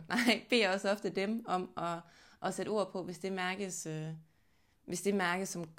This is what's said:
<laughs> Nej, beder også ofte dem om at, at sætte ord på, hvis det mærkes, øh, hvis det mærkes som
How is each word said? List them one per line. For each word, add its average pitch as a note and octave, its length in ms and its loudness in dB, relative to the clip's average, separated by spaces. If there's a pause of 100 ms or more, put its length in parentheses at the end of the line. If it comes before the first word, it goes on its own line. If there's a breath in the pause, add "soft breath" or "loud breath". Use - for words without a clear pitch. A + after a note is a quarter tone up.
<laughs> - 60 -10
Nej, A#3 400 4
beder A3 200 6
også G3 220 2
ofte G#3 180 0
dem G#3+ 380 0
om F#3 300 0
at, E3+ 200 -2 (440 soft breath)
at F3+ 120 -2
sætte F#3 160 -4
ord G3 220 0
på, F3+ 120 -4
hvis E3+ 160 -8
det F#3+ 140 -4
mærkes, F#3 520 -4
øh, D#3 220 -4 (800 soft breath)
hvis F3+ 160 -4
det G3 140 2
mærkes F#3 340 2
som E3+ 300 -6